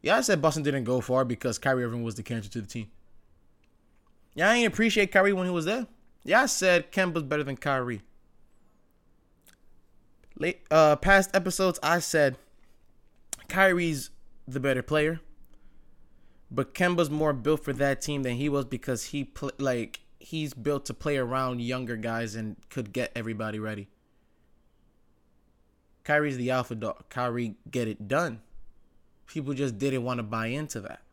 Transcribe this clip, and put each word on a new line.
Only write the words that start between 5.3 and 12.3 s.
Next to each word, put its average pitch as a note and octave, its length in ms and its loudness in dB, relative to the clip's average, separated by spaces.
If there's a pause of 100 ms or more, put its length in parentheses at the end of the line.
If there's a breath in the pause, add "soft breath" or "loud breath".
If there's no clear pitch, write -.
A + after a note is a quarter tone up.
when F#3 120 0
he F3+ 60 -2
was E3 140 -2
there. A3 220 -2 (380)
Y'all A#3 220 6
said F3 440 2
Kemba's E3+ 320 0
better D3 200 -2
than C3+ 140 -6
Kyrie. B2 440 -2 (2250)
Late, - 320 -4
uh, D3+ 280 8
past F#3+ 360 6
episodes, F#3 480 2
I E3+ 180 4
said C#3+ 380 2 (1120)